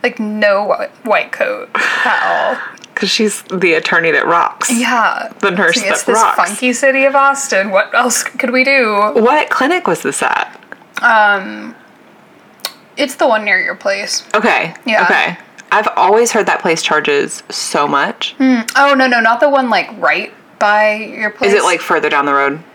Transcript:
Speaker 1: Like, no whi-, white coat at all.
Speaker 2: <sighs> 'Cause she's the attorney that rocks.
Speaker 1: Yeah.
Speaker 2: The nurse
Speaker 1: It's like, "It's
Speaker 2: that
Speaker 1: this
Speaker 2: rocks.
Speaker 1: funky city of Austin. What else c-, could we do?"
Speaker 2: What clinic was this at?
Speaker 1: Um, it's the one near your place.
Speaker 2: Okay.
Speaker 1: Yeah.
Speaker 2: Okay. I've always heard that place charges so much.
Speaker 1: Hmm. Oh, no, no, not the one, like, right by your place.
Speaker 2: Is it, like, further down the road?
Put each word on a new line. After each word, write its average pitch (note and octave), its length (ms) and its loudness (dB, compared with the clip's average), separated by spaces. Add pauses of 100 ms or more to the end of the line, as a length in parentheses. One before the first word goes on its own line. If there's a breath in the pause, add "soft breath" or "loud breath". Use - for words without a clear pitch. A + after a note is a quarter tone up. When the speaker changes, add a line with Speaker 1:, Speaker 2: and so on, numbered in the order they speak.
Speaker 1:
Like, A#3+ 160 -4
no G#3 460 0
whi-, - 240 -2 (140)
white G3 280 -2
coat - 440 -4
at - 480 -2
all. - 340 -2 (200 loud breath)
Speaker 2:
<sighs> - 180 -20
'Cause G3 160 -2
she's G#3+ 320 -2
the F3+ 300 0
attorney E3 360 0
that C#3+ 160 2
rocks. - 460 0
Speaker 1:
Yeah. A#3 680 0
Speaker 2:
The G3+ 120 0
nurse F3+ 260 2
Speaker 1:
It's G#3 80 -4
like, G3 60 0
"It's D3+ 140 -2
Speaker 2:
that - 80 0
Speaker 1:
this A3 100 4
Speaker 2:
rocks. - 260 2
Speaker 1:
funky B3 240 -2
city C4+ 320 0
of C#4 100 2
Austin. C4+ 540 0
What - 240 0
else A#3+ 300 0
c-, - 60 -8 (100)
could B3+ 100 -2
we B3+ 140 0
do?" A3 500 2
Speaker 2:
What C4 380 2
clinic F4 340 0
was E3+ 160 -2
this - 220 -4
at? - 360 -4 (440)
Speaker 1:
Um, G#3+ 720 0 (1200)
it's C4 200 -4
the E4 120 2
one G#3+ 180 0
near G3 160 0
your - 140 -4
place. G3 480 -4 (100)
Speaker 2:
Okay. F3+ 400 0 (120)
Speaker 1:
Yeah. A3 180 0
Speaker 2:
Okay. F3 340 0 (340)
I've G#3+ 240 2
always A3 360 4
heard G3 160 0
that D#3 140 0
place E3 200 0
charges D3 680 -2
so - 380 -2
much. D3+ 520 -2
Speaker 1:
Hmm. B3+ 220 2 (140)
Oh, C#4 220 4
no, C4 80 4
no, B3 140 2
not A3+ 220 2
the D4+ 80 4
one, C4+ 200 2
like, F#3 200 0 (120)
right E3+ 320 -2 (240)
by G#3+ 380 2
your G#3+ 340 -8
place. G3 240 0
Speaker 2:
Is G3+ 60 4
it, E3+ 40 2
like, F3 180 0
further D3+ 280 0
down C#3+ 160 0
the C#3+ 80 0
road? C#3 260 0 (160)